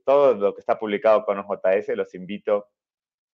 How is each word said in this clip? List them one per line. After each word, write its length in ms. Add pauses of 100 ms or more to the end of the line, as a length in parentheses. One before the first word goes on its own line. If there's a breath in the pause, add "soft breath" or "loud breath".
todo 300
lo 200
que 80
está 180
publicado 440
con 140
O 60
J 320
S, 200
los 200
invito 520 (680)